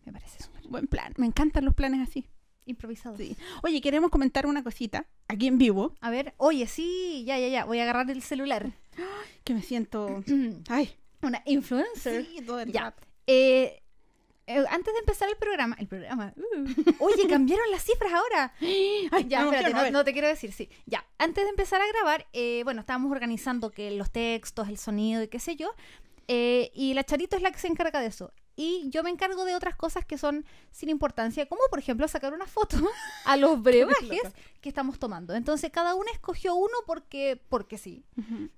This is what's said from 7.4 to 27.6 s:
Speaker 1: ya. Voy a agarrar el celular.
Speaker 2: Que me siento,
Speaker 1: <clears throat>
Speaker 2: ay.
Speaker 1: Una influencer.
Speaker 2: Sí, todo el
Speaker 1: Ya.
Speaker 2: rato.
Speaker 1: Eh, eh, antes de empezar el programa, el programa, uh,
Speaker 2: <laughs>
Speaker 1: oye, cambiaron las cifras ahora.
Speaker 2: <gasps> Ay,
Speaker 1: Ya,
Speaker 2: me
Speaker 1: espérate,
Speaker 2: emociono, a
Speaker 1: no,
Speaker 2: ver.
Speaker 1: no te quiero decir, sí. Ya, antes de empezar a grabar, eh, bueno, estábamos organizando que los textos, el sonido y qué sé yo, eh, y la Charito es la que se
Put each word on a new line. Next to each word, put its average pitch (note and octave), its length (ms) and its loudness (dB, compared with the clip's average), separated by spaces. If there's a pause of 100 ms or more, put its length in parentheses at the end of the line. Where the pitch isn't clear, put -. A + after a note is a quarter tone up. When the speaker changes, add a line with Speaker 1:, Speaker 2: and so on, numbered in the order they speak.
Speaker 1:
ya. C4 160 -2
Voy A#3 160 -2
a - 20 0
agarrar A#3+ 280 0
el C4 120 -6
celular. C4+ 500 -4 (720)
Speaker 2:
Que B3 100 -2
me G#3+ 80 -2
siento, G#3 640 -6
Speaker 1:
<clears throat> A#3+ 420 -2
Speaker 2:
ay. B3 260 0 (280)
Speaker 1:
Una B3 240 -2
influencer. C#4 760 0
Speaker 2:
Sí, E4 180 -14
todo A#3+ 180 -6
el A#3 120 -6
Speaker 1:
Ya. A3 100 -2
Speaker 2:
rato. A3+ 200 -12 (240)
Speaker 1:
Eh, C4 560 6 (640)
eh, C4+ 240 2
antes F#4 240 -2
de A#4 60 0
empezar G#4 280 0
el G#4 80 -2
programa, D4+ 420 -2
el G3 80 -8
programa, G3 500 -8
uh, E4+ 280 -6
Speaker 2:
<laughs> C#4 400 2
Speaker 1:
oye, G4 240 4
cambiaron D#4+ 420 4
las F#4 140 -2
cifras G#4 280 0
ahora. F4 440 0
Speaker 2:
<gasps> - 40 -12
Ay, G4 480 0 (200)
Speaker 1:
Ya, C4 120 2
Speaker 2:
me D4 60 4
Speaker 1:
espérate, - 0 -
Speaker 2:
emociono, C#4+ 200 2
a D4 120 4
Speaker 1:
no, C#4 60 4
Speaker 2:
ver. C4 80 2
Speaker 1:
no C#4 120 4
te C#4 80 0
quiero C#4+ 160 0
decir, D4 240 -4
sí. - 160 -12 (180)
Ya, - 180 -6 (140)
antes E4 260 2
de G4+ 60 0
empezar G4 320 0
a G4+ 60 2
grabar, G4 440 0
eh, A#3+ 320 -2
bueno, A#3+ 160 -4
estábamos B3+ 300 -2
organizando A#3+ 600 -2
que G#3 200 -8
los G3+ 200 -2
textos, A3+ 580 -4
el G#3 100 -8
sonido A3 440 0
y A3 60 -4
qué A#3+ 120 -10
sé E4+ 160 -6
yo, D#4+ 140 -6 (580)
eh, A#3+ 460 2
y C4 200 -2
la C4+ 100 0
Charito E4 320 -2
es F4+ 60 -2
la F#4 80 2
que F#4 80 -14
se - 100 -6